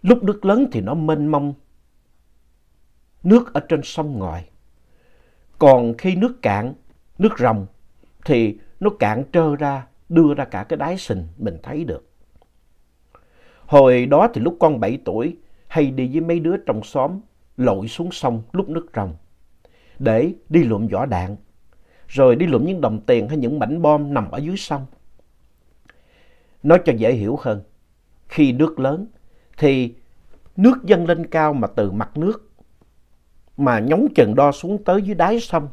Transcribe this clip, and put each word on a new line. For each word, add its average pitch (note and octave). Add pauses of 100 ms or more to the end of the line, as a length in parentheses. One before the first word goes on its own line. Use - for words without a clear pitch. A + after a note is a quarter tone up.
Lúc A#3
nước G3
lớn A3
thì A2+
nó G#2
mênh D#3
mông, C#3+ (1700)
nước A#3
ở D3
trên D#3
sông D3
ngoài. F2 (1080)
Còn B2
khi F#3
nước A#3+
cạn, A2 (440)
nước -
ròng, A2 (580)
thì A#2 (220)
nó G3+
cạn A2
trơ D#3+
ra, C#3 (220)
đưa D#3+
ra C#3
cả G2+
cái D#3+
đáy F3
sình F#2 (120)
mình F2+
thấy D#3
được. - (1500)
Hồi B2+
đó D#3
thì A2
lúc E3
con D#3
bảy A2+
tuổi, B2+ (300)
hay D3
đi C3
với D#3
mấy E3+
đứa E3+
trong A2
xóm, D3+ (360)
lội A2+
xuống E3+
sông A#2 (100)
lúc F#3+
nước E3
ròng, F#2 (840)
để B2+ (160)
đi D#3+
lượm A2
vỏ G2
đạn, F#2+ (720)
rồi B2+
đi F3
lượm B2+
những F#3
đồng A2
tiền A2+
hay D3+
những C3
mảnh C#3+
bom D3
nằm G#2+
ở -
dưới D#3+
sông. C#3 (1800)
Nói E3+
cho D3
dễ A2
hiểu A#2
hơn, G#2 (680)
khi C#3
nước D#3
lớn D3+ (520)
thì C3 (640)
nước A#3
dâng F3
lên E3+
cao D#3
mà A#2
từ G#2
mặt G#2
nước F#3 (1040)
mà B2+
nhóng D#3
chừng A2
đo C#3
xuống G3
tới F#3+
dưới G3+
đáy F#3
sông D#3